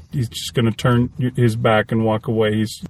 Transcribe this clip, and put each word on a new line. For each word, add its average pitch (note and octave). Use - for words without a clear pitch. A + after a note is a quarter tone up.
he's B2+
just -
gonna A#2
turn B2
y-, B2
his A#2
back A2+
and A2+
walk G#2+
away. A2
He's, G#2+